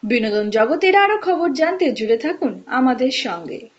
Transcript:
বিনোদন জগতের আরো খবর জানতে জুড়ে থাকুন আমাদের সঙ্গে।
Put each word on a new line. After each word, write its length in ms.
বিনোদন 480
জগতের 460
আরো 220
খবর 340
জানতে 400
জুড়ে 240
থাকুন 500
আমাদের 440
সঙ্গে। 580